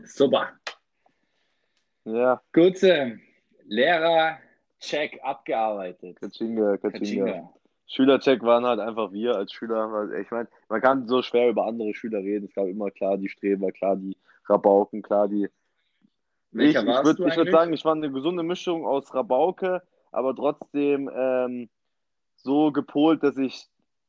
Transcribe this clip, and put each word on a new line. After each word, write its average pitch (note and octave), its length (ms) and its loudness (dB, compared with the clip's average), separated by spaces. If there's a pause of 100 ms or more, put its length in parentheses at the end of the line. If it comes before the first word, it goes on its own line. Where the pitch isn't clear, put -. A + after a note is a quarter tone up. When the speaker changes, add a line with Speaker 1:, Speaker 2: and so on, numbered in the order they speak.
Speaker 1:
super. - 440 0 (1500)
Speaker 2:
Ja. A#2+ 380 0 (120)
Speaker 1:
Kurze E3 680 4 (460)
Lehrer-Check D#3+ 1600 -2
abgearbeitet. A2 960 -6
Speaker 2:
Katschinga, G#2+ 580 -2
Katschinga. G2+ 480 -4
Speaker 1:
Katschinga. F2+ 280 -6 (340)
Speaker 2:
Schülercheck C3 560 4
waren A#2+ 220 4
halt A#2+ 140 0
einfach G#2+ 320 -6
wir A2 240 -2
als G2+ 160 -6
Schüler. A2 400 -6
Weil, G#2 300 -6
ich - 100 -14
mein, A#2 160 -6 (220)
man G#2+ 120 -2
kann C3 260 2
so B2 140 2
schwer A#2+ 280 2
über G#2+ 180 0
andere A2 260 -4
Schüler A2 260 -6
reden. G2+ 260 -4
Es - 80 -18
gab G2+ 140 -2
immer G2+ 240 -6
klar G2 260 -2
die G2 120 -6
Streber, G2 420 -2
klar F#2+ 260 -2
die F#2+ 200 -10 (300)
Rabauken, G2+ 540 4
klar G#2 260 0
die G2+ 200 -2 (1040)
Speaker 1:
Welcher C#3 300 4
Speaker 2:
Ich, G#2 40 -4
ich A2+ 80 2
Speaker 1:
warst C#3 120 2
Speaker 2:
würd, D#3 140 4
Speaker 1:
du F3+ 80 -2
Speaker 2:
ich - 100 4
würd - 100 2
Speaker 1:
eigentlich? F3+ 40 0
Speaker 2:
sagen, E3 220 4
ich C#3+ 120 -6
war D#3+ 100 2
eine D3+ 160 -4
gesunde E3 320 -4
Mischung E3+ 420 -4
aus C3+ 280 -2
Rabauke, E3 680 0 (300)
aber B2+ 240 -2
trotzdem, C#3+ 800 -2
ähm, B2+ 560 -4 (680)
so D3 340 2
gepolt, D3+ 520 0
dass C3+ 140 0
ich C3+ 300 -6 (420)